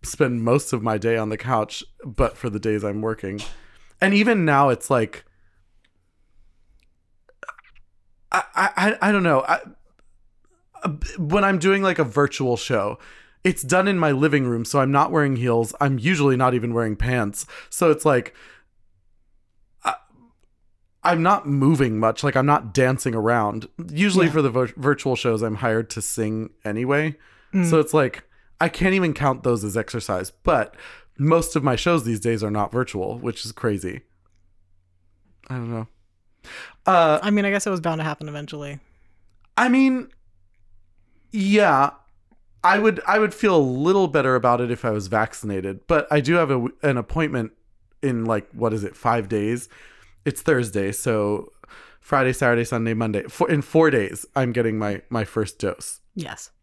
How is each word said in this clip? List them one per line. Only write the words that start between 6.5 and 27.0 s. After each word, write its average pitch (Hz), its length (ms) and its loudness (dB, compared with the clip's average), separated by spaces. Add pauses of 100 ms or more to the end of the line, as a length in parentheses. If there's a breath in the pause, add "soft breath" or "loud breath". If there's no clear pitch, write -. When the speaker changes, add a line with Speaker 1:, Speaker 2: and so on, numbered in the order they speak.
Speaker 1:
I, 190 120 0 (120)
I, 190 140 2 (320)
I, 190 80 2
I - 20 2
don't 202 120 2
know. 147 240 4
I, 170 120 0 (1600)
when 180 260 0
I'm 196 160 2
doing, 196 240 2
like, 185 160 0
a 160 40 4
virtual 131 540 0
show, 107 400 -2 (460 loud breath)
it's - 180 0
done 180 260 2
in 190 120 0
my 156 120 2
living 139 340 2
room, 117 200 -2
so 139 140 0
I'm 135 120 2
not 143 200 4
wearing 147 240 2
heels. 117 460 0
I'm 135 180 0
usually 143 380 2
not 127 160 2
even 120 200 -2
wearing 113 220 -2
pants. 113 500 -2 (240 loud breath)
So 170 220 2
it's 151 140 0
like, 127 280 2 (1500 loud breath)
I, - 120 -4 (1080)
I'm 170 200 2
not 185 240 2
moving 135 520 2
much. 110 240 0
Like, 143 120 0
I'm 131 100 2
not 143 280 0
dancing 127 420 0
around. 110 520 0 (240)
Usually 185 360 2
Speaker 2:
Yeah. 156 40 0
Speaker 1:
for 156 100 2
the 139 80 2
vir-, 123 280 -2
virtual 135 380 0
shows, 113 260 0
I'm 110 140 -4
hired 113 360 -2
to 113 100 -10
sing 110 500 -6 (120)
anyway. 139 520 -2 (380 soft breath)